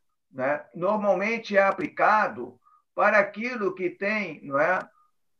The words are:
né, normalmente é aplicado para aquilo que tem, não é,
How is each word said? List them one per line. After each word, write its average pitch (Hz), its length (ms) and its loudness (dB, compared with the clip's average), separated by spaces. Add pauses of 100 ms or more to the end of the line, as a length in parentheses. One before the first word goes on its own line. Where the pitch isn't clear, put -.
(300)
né, 135 420 -4
normalmente 202 840 -2
é 196 60 8
aplicado 190 960 0 (380)
para 208 240 4
aquilo 202 560 -2
que 180 160 -4
tem, 196 540 -6
não 139 160 -2
é, 175 280 0 (520)